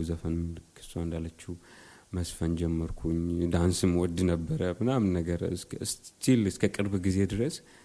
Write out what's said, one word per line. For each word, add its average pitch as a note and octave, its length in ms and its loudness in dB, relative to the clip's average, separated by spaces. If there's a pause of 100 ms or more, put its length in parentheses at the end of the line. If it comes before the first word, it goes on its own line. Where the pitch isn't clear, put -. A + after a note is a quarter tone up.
ዘፈን E2 320 -2 (180)
ልክ - 240 -18
እሷ - 140 -18 (100)
እንዳለችው E2 520 -6 (600)
መስፈን E2+ 420 -2
ጀመርኩኝ። E2 640 0 (320)
ዳንስም F2 460 2
ወድ F2 280 2
ነበረ E2 380 2 (140)
ምናምን A#2 380 2
ነገር። E2+ 360 0
እስከ፣ F2 220 -6 (140)
ስቲል - 640 2
እስከ G2 240 0
ቅርብ G2+ 300 -4
ጊዜ F#2+ 260 2
ድረስ A2+ 280 -2 (300)